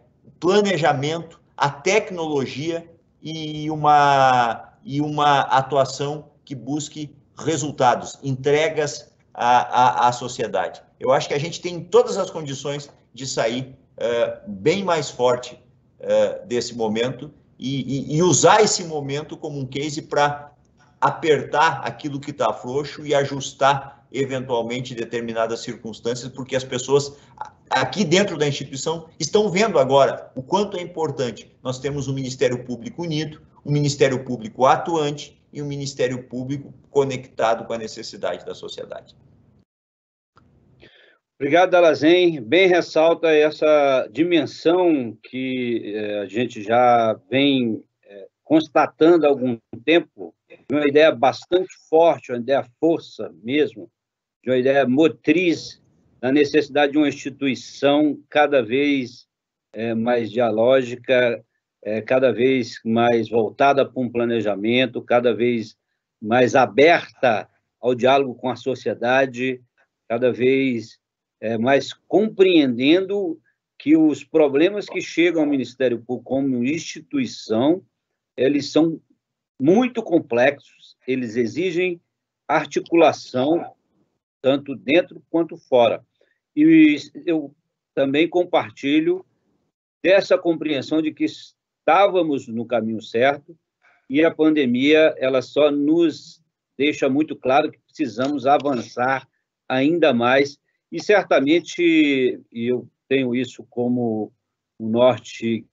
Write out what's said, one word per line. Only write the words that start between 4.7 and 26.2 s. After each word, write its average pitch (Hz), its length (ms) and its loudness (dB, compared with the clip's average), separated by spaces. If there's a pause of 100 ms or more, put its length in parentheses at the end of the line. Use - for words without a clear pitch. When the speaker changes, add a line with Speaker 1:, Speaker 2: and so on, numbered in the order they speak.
Speaker 1:
e 139 160 -6
uma 147 400 2
atuação 135 920 -2 (140)
que 151 100 -14
busque 147 600 -10 (220)
resultados, 143 840 -2
entregas 143 920 -2 (200)
à, 120 760 2
à, - 20 6
à 120 40 2
sociedade. 104 680 -6 (160)
Eu 127 140 0
acho 151 160 2
que 170 60 -4
a 143 40 -2
gente 165 220 -6
tem 175 220 -10
todas 220 360 2
as 190 120 -4
condições 143 600 -10 (240)
de 131 120 -12
sair, 127 500 -4 (200)
eh, 117 500 -2
bem 127 380 -2
mais 165 260 -2
forte, - 520 -4 (380)
eh, 104 460 0
desse 117 300 -6
momento 117 560 -4 (260)
e, 135 540 -6
e, 151 40 -2
e 165 60 2
usar 180 400 6
esse 202 220 0
momento 151 520 -8
como 147 220 -10
um 135 80 -8
case 143 360 -8
pra 147 500 -2 (480)
apertar 147 840 0
aquilo 139 340 -10
que 139 140 -12
tá 117 200 -2
frouxo 143 540 -8
e 143 80 -2
ajustar 139 960 -2
eventualmente 127 840 -6
determinadas 113 640 -6
circunstâncias, 120 720 -10